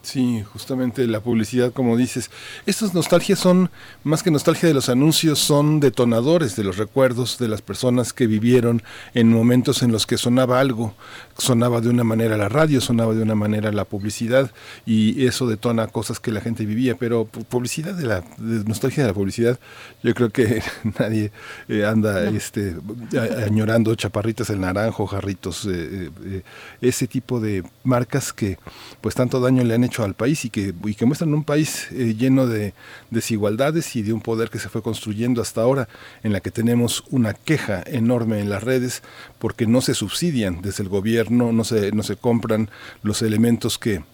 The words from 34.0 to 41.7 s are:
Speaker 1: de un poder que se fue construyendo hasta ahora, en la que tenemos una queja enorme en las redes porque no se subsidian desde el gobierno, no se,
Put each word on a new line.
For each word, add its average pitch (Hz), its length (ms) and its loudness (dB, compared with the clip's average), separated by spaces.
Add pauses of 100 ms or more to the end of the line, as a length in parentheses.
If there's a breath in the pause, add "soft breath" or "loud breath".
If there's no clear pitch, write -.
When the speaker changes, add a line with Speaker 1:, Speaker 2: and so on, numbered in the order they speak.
Speaker 1:
de 110 100 0
un 110 80 -2
poder 113 280 -2
que - 80 -10
se 98 120 -8
fue 113 120 -6
construyendo 113 600 -2
hasta 110 200 -4
ahora, 127 280 2 (340 loud breath)
en 110 80 0
la 98 80 0
que 98 100 -6
tenemos 117 600 0
una 113 240 0
queja 110 520 -2
enorme 113 540 0
en 101 100 -2
las 101 140 -4
redes 123 400 -2 (340 loud breath)
porque 110 300 -2
no 120 140 4
se 131 120 0
subsidian 107 680 -2
desde 98 220 -6
el 95 60 -6
gobierno, 113 640 2
no 113 140 2
se, 104 260 0